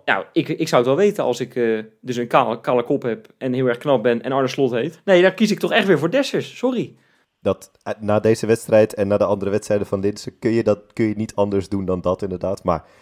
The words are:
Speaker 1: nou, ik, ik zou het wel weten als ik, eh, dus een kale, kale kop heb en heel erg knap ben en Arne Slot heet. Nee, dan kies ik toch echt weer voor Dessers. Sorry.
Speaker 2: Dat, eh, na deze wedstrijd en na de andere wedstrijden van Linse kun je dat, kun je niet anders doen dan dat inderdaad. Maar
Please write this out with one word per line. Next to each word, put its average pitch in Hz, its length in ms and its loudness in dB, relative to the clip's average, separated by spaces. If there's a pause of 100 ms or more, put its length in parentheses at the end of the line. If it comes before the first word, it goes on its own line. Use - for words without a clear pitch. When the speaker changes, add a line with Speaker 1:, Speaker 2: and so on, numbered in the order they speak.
Speaker 1:
nou, 101 280 0
ik, 151 160 0
ik 160 200 -4
zou 131 140 4
het 127 80 2
wel 147 160 2
weten 196 180 -2
als 123 160 -2
ik, 127 160 -8
eh, 113 220 0 (220)
dus 123 160 -6
een 120 100 -4
kale, 120 340 2
kale 123 220 0
kop 139 200 -4
heb 110 240 -6 (120)
en 127 140 -4
heel 127 140 -2
erg 117 120 0
knap 135 240 0
ben 120 200 0
en 131 100 -6
Arne 135 160 0
Slot 131 220 0
heet. 123 340 -6
Nee, 180 180 6
dan 185 120 4
kies 214 160 0
ik 180 80 -2
toch - 140 -4
echt 220 140 2
weer 170 120 4
voor 165 120 -2
Dessers. 220 460 -4
Sorry. 240 380 -4 (460)
Speaker 2:
Dat, - 300 -4 (120)
eh, 104 180 -8
na 104 200 0
deze 110 260 2
wedstrijd 110 480 2
en 101 140 0
na 101 80 2
de 101 80 0
andere 98 260 0
wedstrijden 104 360 -2
van 98 140 -4
Linse 104 300 -4
kun - 200 -4
je 113 120 2
dat, 104 160 2 (140)
kun 117 160 -2
je 104 80 -2
niet 110 180 -6
anders 101 340 0
doen 98 160 -4
dan 90 160 -2
dat 90 220 -2
inderdaad. 92 420 -6
Maar 85 200 -2 (180)